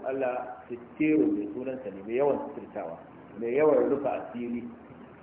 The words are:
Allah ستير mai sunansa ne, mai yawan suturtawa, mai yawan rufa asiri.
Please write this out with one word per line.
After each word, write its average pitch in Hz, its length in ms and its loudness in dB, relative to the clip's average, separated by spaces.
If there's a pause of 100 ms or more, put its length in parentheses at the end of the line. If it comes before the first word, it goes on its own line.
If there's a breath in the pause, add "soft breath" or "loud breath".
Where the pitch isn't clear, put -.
Allah 131 600 -2
ستير 151 540 0
mai 104 340 4
sunansa 127 400 -6
ne, 98 120 -12
mai 113 120 -4
yawan 139 240 4
suturtawa, 90 560 -8 (400)
mai 117 160 -2
yawan 135 380 6
rufa 135 200 2 (120)
asiri. 120 420 -6 (600)